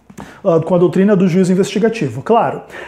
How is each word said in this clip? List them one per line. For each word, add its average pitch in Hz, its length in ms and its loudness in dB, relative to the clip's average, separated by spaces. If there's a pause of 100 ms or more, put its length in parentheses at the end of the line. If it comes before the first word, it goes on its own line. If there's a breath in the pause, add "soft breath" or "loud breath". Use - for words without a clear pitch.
(440 loud breath)
Ah, 165 160 2
com 165 140 -2
a 175 40 2
doutrina 185 380 2
do 185 100 2
juízo 180 240 2
investigativo. 185 680 -2
Claro, 202 420 0 (240 loud breath)